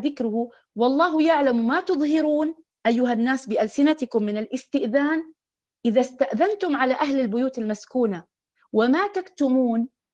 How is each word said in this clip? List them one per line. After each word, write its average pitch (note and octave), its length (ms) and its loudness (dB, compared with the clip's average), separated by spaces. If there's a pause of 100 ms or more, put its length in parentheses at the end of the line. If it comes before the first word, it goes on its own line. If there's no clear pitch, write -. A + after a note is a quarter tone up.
ذكره: A#3 420 -4 (260)
"والله D4+ 460 2
يعلم C#4 440 2
ما D4 140 0
تظهرون D#4 760 0 (320)
أيها A#3+ 260 2
الناس B3 340 -2
بألسنتكم A#3 760 0
من G#3 160 -4
الاستئذان C#4+ 920 -2 (520)
إذا A#3 160 2
استأذنتم D4 760 -2
على C4 180 0
أهل C#4 260 0
البيوت B3+ 380 -2
المسكونة، G#3+ 640 -4 (480)
وما B3+ 340 2
تكتمون C4 800 -2 (260)